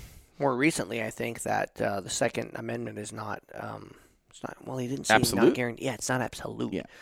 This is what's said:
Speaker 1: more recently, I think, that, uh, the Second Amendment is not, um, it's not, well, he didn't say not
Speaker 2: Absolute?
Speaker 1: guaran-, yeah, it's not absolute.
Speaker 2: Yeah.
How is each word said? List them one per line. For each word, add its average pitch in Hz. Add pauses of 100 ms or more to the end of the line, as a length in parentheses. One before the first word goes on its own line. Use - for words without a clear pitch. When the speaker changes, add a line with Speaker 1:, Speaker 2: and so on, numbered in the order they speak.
(380)
Speaker 1:
more 139
recently, 117
I 110
think, 117
that, 104
uh, 101
the 101
Second 120
Amendment 117
is 104
not, 107 (120)
um, 107 (360)
it's -
not, - (100)
well, 131
he 123
didn't 139
say 110
not 113
Speaker 2:
Absolute? -
Speaker 1:
guaran-, 120
yeah, 262
it's -
not 127
absolute. 110
Speaker 2:
Yeah. 87 (200)